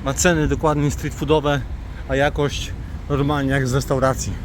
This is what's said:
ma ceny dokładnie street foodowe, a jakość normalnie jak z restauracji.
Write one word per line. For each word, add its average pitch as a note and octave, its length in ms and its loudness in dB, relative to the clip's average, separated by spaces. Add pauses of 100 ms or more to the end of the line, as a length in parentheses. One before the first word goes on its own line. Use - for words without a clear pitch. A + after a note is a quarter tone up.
ma C3+ 100 -2
ceny D#3 340 2
dokładnie D3 420 2
street - 240 -6
foodowe, C#3+ 460 2 (480)
a C3+ 80 -2
jakość C#3+ 560 0 (360)
normalnie C#3+ 420 0
jak C3+ 180 2
z B2 60 0
restauracji. C3 580 2 (120)